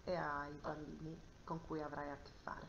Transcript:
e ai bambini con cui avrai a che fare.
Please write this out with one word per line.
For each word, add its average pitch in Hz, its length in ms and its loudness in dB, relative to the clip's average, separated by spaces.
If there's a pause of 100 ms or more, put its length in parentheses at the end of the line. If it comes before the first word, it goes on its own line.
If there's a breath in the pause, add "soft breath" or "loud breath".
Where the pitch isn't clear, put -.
e 180 120 4
ai 147 380 4
bambini 151 640 -2 (240)
con 165 220 0
cui 156 160 2
avrai 147 280 0
a 139 120 -2
che - 100 -10 (120)
fare. - 260 -2